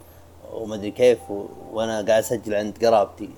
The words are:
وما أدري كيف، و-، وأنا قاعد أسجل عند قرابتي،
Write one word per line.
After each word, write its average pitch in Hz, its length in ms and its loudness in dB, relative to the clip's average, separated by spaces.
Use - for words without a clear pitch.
وما 110 220 -10
أدري 101 160 -8
كيف، 123 400 2
و-، 101 140 -6
وأنا 113 200 -2
قاعد 107 160 -2
أسجل 110 460 0
عند 104 300 -4
قرابتي، 104 520 2